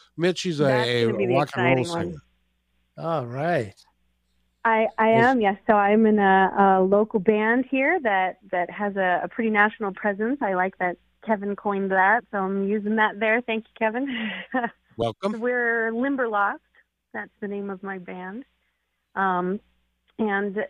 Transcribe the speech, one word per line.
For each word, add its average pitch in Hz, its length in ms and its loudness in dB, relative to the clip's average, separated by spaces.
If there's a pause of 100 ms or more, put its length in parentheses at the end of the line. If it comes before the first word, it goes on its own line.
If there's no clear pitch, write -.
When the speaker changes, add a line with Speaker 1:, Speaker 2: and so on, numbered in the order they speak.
(180)
Speaker 1:
Mitch, 170 220 0
she's 160 200 -4
a, 147 60 2
Speaker 2:
That's 127 240 2
Speaker 1:
a 120 160 2
Speaker 2:
gonna 104 120 0
be 101 100 0
the 120 80 2
Speaker 1:
rock 143 200 0
and 180 80 0
roll 135 160 2
Speaker 2:
exciting 170 300 -4
one. - 20 -10 (880)
Speaker 1:
singer. 151 100 -8
Speaker 3:
All 151 180 -2
right. 131 500 -4 (920)
Speaker 2:
I, 226 220 2 (100)
I 220 140 4
Speaker 1:
Yes. 226 140 6
Speaker 2:
am, 254 160 2
yes. 202 240 0
So 226 80 4
I'm 208 320 4
in 214 140 4
a, 190 400 6
a 190 240 6
local 202 380 2
band 220 500 2
here 285 320 0
that, 190 360 0 (120)
that 175 180 -2
has 196 280 -6
a, 180 260 0
a 175 60 -6
pretty 226 200 -2
national 208 440 0
presence. 214 480 -4
I 196 140 -2
like 185 240 -2
that 180 180 -4 (280)
Kevin 202 300 -2
coined 196 360 -4
that, 196 300 2 (100)
so 208 80 -4
I'm 196 280 -2
using 208 300 -2
that 208 220 -2
there. 220 220 0
Thank 220 240 -6
you, - 120 -20
Kevin. 226 300 -4 (460)
<laughs> - 440 -8
Speaker 1:
Welcome. 190 420 -4
Speaker 2:
We're 233 520 -2
Limberlost. 240 680 -2 (560)
That's 208 260 -12
the 208 80 -8
name 202 220 -8
of 190 120 -12
my 196 180 -10
band. 185 440 -14 (720)
Um, 185 440 0 (600)
and 202 500 -2